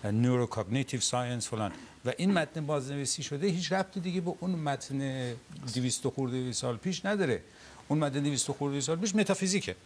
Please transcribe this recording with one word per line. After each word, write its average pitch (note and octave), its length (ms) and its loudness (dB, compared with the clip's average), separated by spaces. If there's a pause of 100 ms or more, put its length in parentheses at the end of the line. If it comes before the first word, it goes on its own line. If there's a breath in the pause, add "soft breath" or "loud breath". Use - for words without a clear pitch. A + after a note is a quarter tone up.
نوروکاگنیتیو A#2+ 960 2
ساینس B2 500 -2
فلان. G#2+ 220 0 (340 loud breath)
و B2+ 120 0
این F#3+ 160 4
متن D#3+ 320 0
بازنویسی C#3+ 580 -2
شده D3 240 -2
هیچ E3 260 0
ربطی F#3+ 260 0
دیگه F3+ 220 -2
به F3 180 -2
اون F#3 120 -2
متن C#3+ 460 -2 (800)
دویست B2+ 320 2
خورده B2+ 440 -2
سال A#2+ 260 -2
پیش F3 280 -4
نداره. F3+ 360 2 (460 loud breath)
اون D3 120 4
متن C#3+ 200 2
دویست C#3+ 320 0
خورده C#3+ 300 0
سال D3+ 140 0
پیش F#3+ 200 0
متافیزیکه. F#3+ 600 2 (100)